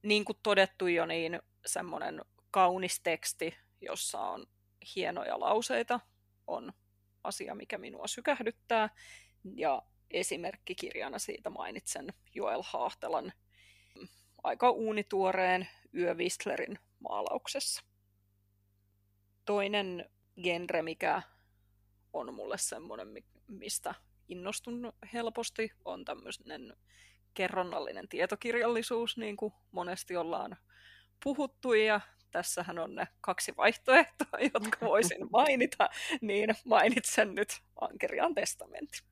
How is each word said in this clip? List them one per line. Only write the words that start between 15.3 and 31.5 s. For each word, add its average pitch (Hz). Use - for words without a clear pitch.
Yö 170
Whistlerin -
maalauksessa. -
Toinen 202
genre, 175
mikä 165
on 127
mulle 104
semmonen, -
mi-, -
mistä -
innostun 208
helposti, 226
on 180
tämmönen -
kerronnallinen 180
tietokirjallisuus, 233
niin 214
kuin 214
monesti 180
ollaan 170
puhuttu, 269